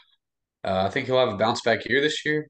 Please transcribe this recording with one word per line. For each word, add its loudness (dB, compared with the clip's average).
Uh, 0
I -2
think -4
he'll 2
have 2
a -8
bounce 0
back 0
year 2
this -2
year, -2